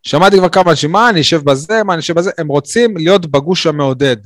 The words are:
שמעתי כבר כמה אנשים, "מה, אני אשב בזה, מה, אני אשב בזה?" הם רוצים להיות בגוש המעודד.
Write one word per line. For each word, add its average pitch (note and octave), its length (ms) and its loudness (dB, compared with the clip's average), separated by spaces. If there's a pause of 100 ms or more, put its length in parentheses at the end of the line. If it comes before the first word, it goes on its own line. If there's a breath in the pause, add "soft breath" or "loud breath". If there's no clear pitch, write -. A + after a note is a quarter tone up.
שמעתי F#3+ 340 2
כבר F3+ 120 4
כמה F3+ 220 2
אנשים, D3 200 0
"מה, A3 180 2
אני F3 120 0
אשב D3+ 220 0
בזה, D3+ 400 0
מה, G3 100 -2
אני E3 60 -2
אשב E3 140 -6
בזה?" F3 240 -2
הם D#3+ 100 -6
רוצים F#3+ 500 -2
להיות F3 280 2
בגוש D3 420 -2
המעודד. C3+ 580 0